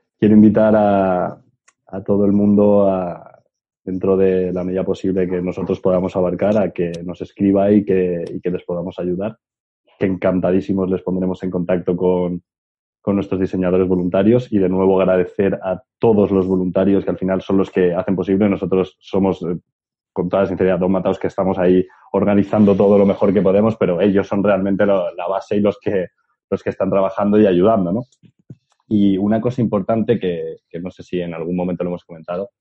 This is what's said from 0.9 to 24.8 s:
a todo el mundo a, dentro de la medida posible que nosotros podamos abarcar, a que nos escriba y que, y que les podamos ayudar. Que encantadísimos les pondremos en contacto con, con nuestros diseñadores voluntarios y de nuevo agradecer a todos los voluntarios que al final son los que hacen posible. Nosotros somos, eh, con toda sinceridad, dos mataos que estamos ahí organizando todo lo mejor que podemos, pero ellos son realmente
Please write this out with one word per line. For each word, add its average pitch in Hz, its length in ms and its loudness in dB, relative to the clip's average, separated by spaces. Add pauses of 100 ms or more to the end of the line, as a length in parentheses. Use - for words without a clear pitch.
a 95 160 -12
todo 101 220 0
el 101 60 2
mundo 101 580 4
a, 90 500 -6 (440)
dentro 95 340 0
de 92 340 2
la 90 120 -4
medida 92 200 -4
posible 92 460 -2
que 90 120 -4
nosotros 90 380 -4
podamos 92 360 -2
abarcar, 92 420 0
a 107 140 0
que 87 200 -4 (120)
nos 87 180 -12
escriba 98 500 0
y 104 140 4
que, 90 480 0
y 92 80 -12
que - 80 -4
les 90 140 -6
podamos 87 340 -8
ayudar. 90 400 -6 (640)
Que 101 80 -2
encantadísimos 92 840 0
les 92 140 -2
pondremos 92 400 -4
en 92 80 -6
contacto 90 440 -2
con, 90 460 -2 (600)
con 101 140 -2
nuestros 95 240 -2
diseñadores 92 480 0
voluntarios 95 640 0
y 107 60 0
de 92 120 2
nuevo 95 300 2
agradecer 92 640 0
a 92 220 -6 (160)
todos 101 320 2
los 95 160 2
voluntarios 95 560 0
que - 80 -4
al 87 60 -4
final 92 240 -2
son 98 160 -2
los 95 120 0
que 90 240 2
hacen 92 220 -2
posible. 95 340 0
Nosotros 92 520 -2
somos, 95 420 -2
eh, 85 160 -6 (540)
con 90 160 -4
toda 98 160 0
sinceridad, 92 340 0
dos 90 100 0
mataos 95 300 -2
que - 80 -4
estamos 92 320 -4
ahí 92 260 4 (260)
organizando 101 640 2
todo 101 220 4
lo 101 80 4
mejor 98 280 0
que 101 80 2
podemos, 104 360 2
pero 87 240 0
ellos 98 260 2
son 101 160 -2
realmente 98 420 0